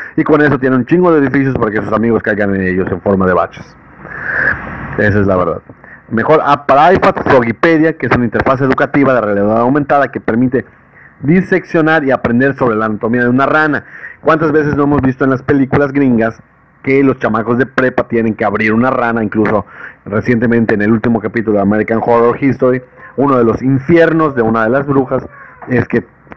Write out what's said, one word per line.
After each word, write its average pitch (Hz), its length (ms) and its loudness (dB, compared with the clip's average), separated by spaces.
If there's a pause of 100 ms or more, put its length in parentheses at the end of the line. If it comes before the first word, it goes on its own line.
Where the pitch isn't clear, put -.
(160)
y 160 80 0
con 151 180 2
eso 143 160 2
tiene 131 180 0
un 120 80 0
chingo 175 260 2
de 156 100 4
edificios 135 360 0
para 113 140 -2
que 104 100 -4
sus 101 120 -6
amigos 110 300 0
caigan 101 320 -2
en 98 80 -2
ellos 90 280 -2
en 92 100 -6
forma 95 260 0
de 92 60 2
baches. - 440 -4 (1200)
Esa 104 220 0
es 95 60 0
la 95 100 2
verdad. 87 260 -2 (480)
Mejor 113 340 2
app 139 220 0
para 156 260 4
iPad, 190 220 2 (100)
Frogipedia, 151 720 2
que 131 100 -8
es 117 100 0
una 123 100 0
interfaz 127 340 -2
educativa 135 540 0
de 117 80 2
realidad 104 380 0
aumentada 139 480 0
que 107 120 -8
permite 123 460 -2 (540)
diseccionar 160 840 0
y 135 60 0
aprender 123 440 0
sobre 120 220 0
la 110 100 -2
anatomía 113 360 -2
de 123 80 0
una 135 160 2
rana. 147 380 0 (360)
¿Cuántas 151 320 0
veces 147 240 0
no 143 60 0
hemos 143 180 2
visto 131 240 -2
en 131 60 2
las 131 120 -2
películas 143 500 0
gringas 120 500 0 (400)
que 135 200 2
los 131 160 2
chamacos 113 380 -2
de 127 80 2
prepa 123 420 -2
tienen 113 280 -2
que 110 100 -4
abrir 107 300 0
una 123 160 2
rana? 117 320 -2
Incluso 107 420 0 (400)
recientemente 113 720 0
en 104 80 -2
el 107 100 2
último 113 280 0
capítulo 107 360 -2
de 98 60 2
American 107 400 0
Horror 117 400 2
History, 127 400 0 (340)
uno 139 200 0
de 120 80 2
los 110 160 0
infiernos 160 720 0
de 120 60 -2
una 113 220 0
de 110 80 0
las 139 160 0
brujas 131 420 -2 (400)
es 120 200 -2
que - 180 -2 (300)